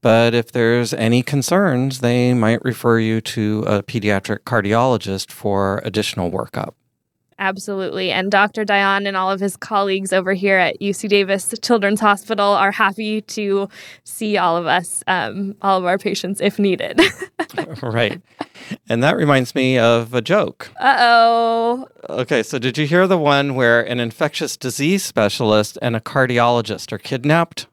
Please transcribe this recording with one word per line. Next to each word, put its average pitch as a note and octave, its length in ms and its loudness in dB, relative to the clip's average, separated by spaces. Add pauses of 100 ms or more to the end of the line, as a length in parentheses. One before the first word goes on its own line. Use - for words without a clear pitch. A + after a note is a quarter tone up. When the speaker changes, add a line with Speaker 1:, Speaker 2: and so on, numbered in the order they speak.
Speaker 1:
But A2+ 320 4
if A#2 160 0
there's A#2 440 0
any A#2+ 300 2
concerns, C3+ 760 0
they B2 340 2
might A2+ 300 2
refer A#2 360 2
you A2 200 0
to G#2+ 480 -2
a G2+ 160 0
pediatric G2+ 640 -2
cardiologist G#2+ 840 0
for G2 540 -2
additional G2 480 -4
workup. - 420 -8 (680)
Speaker 2:
Absolutely. F#3+ 680 -6
And F#3+ 220 -2
Doctor G#3 320 2
Dayan G3 420 0
and G3 120 -4
all F#3 120 0
of F#3+ 120 -2
his G3 160 -4
colleagues G3 560 -2
over F#3 200 0
here F#3+ 240 0
at F3+ 240 0
U G3 120 -2
C G#3 160 -6
Davis G3 520 0
Children's G#3 380 2
Hospital G3+ 460 0
are G3+ 260 2
happy G#3+ 480 -2
to G3 480 -2 (380)
see G#3+ 320 -4
all F3 180 2
of E3+ 100 -2
us, F3 420 -2
um, F#3 540 -4
all G3 160 2
of F3+ 60 -2
our F3+ 140 0
patients F#3+ 420 -6
if G3+ 180 -2
needed. G3+ 480 0
<laughs> F#4+ 60 0 (720)
Speaker 1:
Right. A#2 380 -2 (680)
And A#2 140 0
that D#3 120 4
reminds C3+ 380 2
me C3 240 2
of A#2 380 2
a A#2+ 60 2
joke. - 580 -2
Speaker 2:
Uh-oh. A#3 1080 2 (220)
Speaker 1:
Okay, B2 320 0
so - 160 -4
did B2 220 -4
you D3+ 80 0
hear F3 180 4
the F#3 120 2
one C#3+ 360 2
where A#2 280 4
an A#2+ 180 -4
infectious C#3 580 -4
disease D3 460 -2
specialist G#2+ 800 0
and A#2 140 -2
a A2 40 -2
cardiologist A#2+ 920 0
are G#2+ 60 -8
kidnapped? D3+ 760 -2